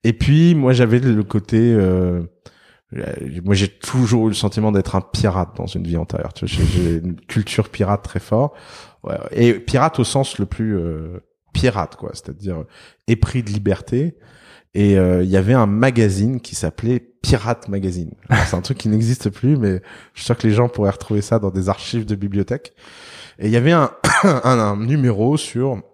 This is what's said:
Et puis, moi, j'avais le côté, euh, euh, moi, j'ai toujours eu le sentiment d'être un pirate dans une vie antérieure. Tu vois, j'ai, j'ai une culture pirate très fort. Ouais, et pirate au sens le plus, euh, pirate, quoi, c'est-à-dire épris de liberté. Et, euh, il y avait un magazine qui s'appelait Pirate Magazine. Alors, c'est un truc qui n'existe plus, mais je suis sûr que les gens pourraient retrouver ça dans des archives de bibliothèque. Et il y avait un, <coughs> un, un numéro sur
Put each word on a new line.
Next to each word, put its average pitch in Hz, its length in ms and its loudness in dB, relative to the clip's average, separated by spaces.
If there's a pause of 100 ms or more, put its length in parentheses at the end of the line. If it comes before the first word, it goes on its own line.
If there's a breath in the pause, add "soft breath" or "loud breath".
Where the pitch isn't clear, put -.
Et 113 80 2
puis, 160 420 4
moi, 131 180 4
j'avais 120 280 4
le 110 240 2
côté, 113 500 2
euh, 92 480 2 (720 soft breath)
euh, - 160 -8 (320)
moi, 101 100 -2
j'ai 98 140 0
toujours 117 580 0
eu 110 40 2
le 101 40 -4
sentiment 107 380 -2
d'être 98 220 -2
un 95 60 0
pirate 90 560 -2
dans 85 100 -8
une 92 160 -6
vie 85 140 -4
antérieure. - 360 -6
Tu - 140 -8
vois, - 80 -6
j'ai, 85 100 2
j'ai 85 340 2
une 85 220 -6
culture - 480 -2
pirate 101 360 -2
très - 160 -8
fort. 127 340 0 (480 loud breath)
Ouais, - 140 -6 (160)
et 117 220 4
pirate 135 440 0
au 123 60 2
sens - 340 -2
le 101 80 -2
plus, 110 320 -4
euh, 85 400 -8 (340)
pirate, 101 440 -2
quoi, - 180 -12
c'est-à-dire 82 500 -10 (440 loud breath)
épris 117 340 0
de 104 80 -8
liberté. 104 680 -2 (580 loud breath)
Et, 101 240 4
euh, 90 260 4
il 95 60 0
y 95 60 2
avait 98 180 4
un 117 120 4
magazine 113 760 0
qui - 140 -18
s'appelait 113 460 -4 (220)
Pirate 113 460 -2
Magazine. 92 440 -4 (160)
Alors, 101 160 2
c'est - 120 -4
un 87 40 -2
truc 120 180 -6
qui 110 100 -4
n'existe 113 420 0
plus, 135 260 0
mais 98 240 0 (340 loud breath)
je - 60 -18
suis - 60 -10
sûr 120 100 0
que - 100 -2
les 107 60 4
gens 120 160 2
pourraient 101 220 0
retrouver 104 320 -4
ça 113 180 0
dans 101 100 -2
des 92 180 -2
archives 110 360 -4
de 107 100 -4
bibliothèque. 101 600 -4 (680 loud breath)
Et 104 60 -4
il 107 40 2
y 117 60 4
avait 139 160 4
un, 151 180 4 (180)
<coughs> - 140 2
un, 127 360 4
un 104 180 0
numéro 123 600 0
sur 123 460 -4 (120)